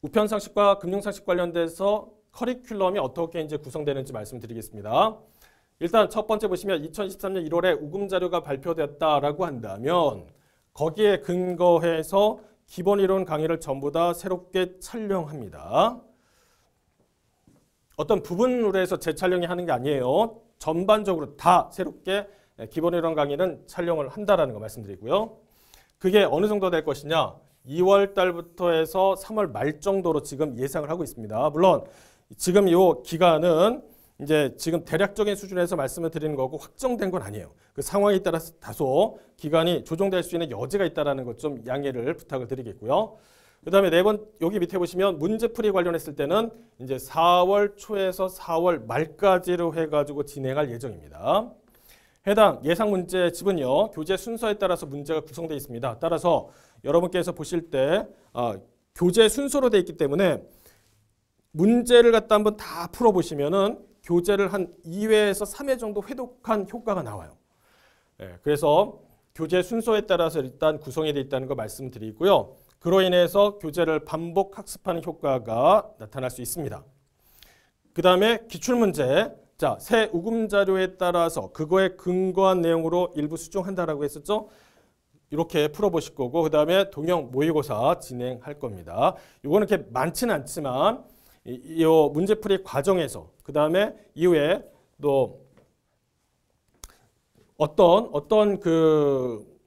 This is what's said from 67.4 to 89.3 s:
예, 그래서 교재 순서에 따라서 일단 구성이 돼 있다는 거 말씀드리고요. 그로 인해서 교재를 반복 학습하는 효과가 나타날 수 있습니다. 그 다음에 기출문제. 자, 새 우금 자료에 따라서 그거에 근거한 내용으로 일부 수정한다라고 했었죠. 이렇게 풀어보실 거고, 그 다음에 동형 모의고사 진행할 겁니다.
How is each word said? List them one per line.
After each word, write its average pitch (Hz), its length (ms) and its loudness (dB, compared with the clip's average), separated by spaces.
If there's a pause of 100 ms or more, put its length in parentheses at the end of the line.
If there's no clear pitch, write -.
예, 90 220 -18
그래서 151 580 2 (340)
교재 160 280 0
순서에 220 400 0
따라서 170 380 0
일단 147 400 -2
구성이 151 340 -4
돼 143 60 -2
있다는 135 260 -4
거 135 80 -4
말씀드리고요. 123 1000 -2 (240)
그로 190 220 2
인해서 185 580 4
교재를 156 460 -2
반복 170 540 -4
학습하는 170 460 -8
효과가 139 920 2
나타날 127 320 -8
수 - 120 -14
있습니다. 139 420 -10 (1120)
그 170 80 -6
다음에 202 460 4
기출문제. 190 1000 0 (100)
자, 131 220 0
새 220 320 2
우금 220 360 -2
자료에 190 500 0
따라서 170 520 0
그거에 185 460 0
근거한 185 640 2
내용으로 165 560 0
일부 151 200 -4
수정한다라고 170 680 -6
했었죠. 196 440 -4 (840)
이렇게 151 360 0
풀어보실 170 480 -2
거고, 131 280 -2
그 156 80 0
다음에 170 400 2
동형 160 420 -2
모의고사 143 640 0
진행할 127 640 -10
겁니다. 104 560 -2 (280)